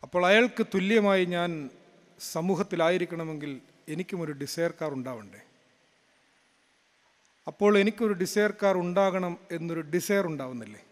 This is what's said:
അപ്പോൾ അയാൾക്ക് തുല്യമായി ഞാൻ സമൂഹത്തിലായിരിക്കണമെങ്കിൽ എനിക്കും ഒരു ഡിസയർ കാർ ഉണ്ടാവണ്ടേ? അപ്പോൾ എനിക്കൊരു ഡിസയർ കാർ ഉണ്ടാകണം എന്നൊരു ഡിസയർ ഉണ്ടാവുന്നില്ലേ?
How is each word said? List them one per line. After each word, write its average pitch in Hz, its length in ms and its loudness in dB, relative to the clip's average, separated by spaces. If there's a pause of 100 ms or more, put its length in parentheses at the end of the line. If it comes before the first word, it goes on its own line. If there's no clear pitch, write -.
അപ്പോൾ 180 240 0
അയാൾക്ക് 226 340 6 (120)
തുല്യമായി 196 500 4 (120)
ഞാൻ 175 140 -2 (800)
സമൂഹത്തിലായിരിക്കണമെങ്കിൽ 165 1200 -2 (400)
എനിക്കും 180 320 -6
ഒരു 151 160 -6
ഡിസയർ 165 400 -4
കാർ 156 180 -4
ഉണ്ടാവണ്ടേ? 107 420 -12 (2000)
അപ്പോൾ 202 220 4 (100)
എനിക്കൊരു 214 400 0
ഡിസയർ 208 300 2 (100)
കാർ 196 120 4 (100)
ഉണ്ടാകണം 180 480 0 (240)
എന്നൊരു 165 260 -6 (100)
ഡിസയർ 196 400 0
ഉണ്ടാവുന്നില്ലേ? 123 600 -10